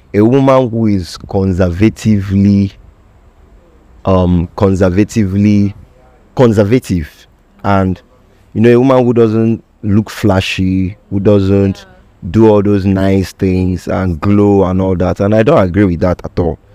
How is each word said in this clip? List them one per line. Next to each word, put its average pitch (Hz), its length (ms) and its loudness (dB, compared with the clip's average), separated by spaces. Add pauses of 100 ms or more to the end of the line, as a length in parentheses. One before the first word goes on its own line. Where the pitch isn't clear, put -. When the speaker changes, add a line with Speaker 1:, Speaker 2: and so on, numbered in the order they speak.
(140)
Speaker 1:
a 101 80 2
woman 131 460 2
who 113 180 -2
is 98 300 -4
conservatively, 98 1600 0 (1300)
um, 90 520 0
conservatively, 101 1160 0 (600)
conservative. 107 920 0 (380)
And, 95 360 0 (520)
you 107 80 -6
know, 117 100 4
a 120 80 4
woman 127 260 2
who 123 80 0
doesn't 113 520 0 (180)
look 104 280 -2
flashy, 95 840 -2 (140)
who 101 100 -4
doesn't 98 580 0
Speaker 2:
Yeah. - 520 -18
Speaker 1:
do 110 180 4
all 104 140 4
those 101 240 0
nice 95 460 0
things 92 560 -4
and 90 320 -4
glow 101 440 2
and 92 160 -2
all 95 160 -2
that. 87 240 -4
And 104 140 0
I 110 80 2
don't 143 160 2
agree 95 260 0
with 85 160 -2
that 90 240 -2
at - 140 -8
all. 85 200 -4 (160)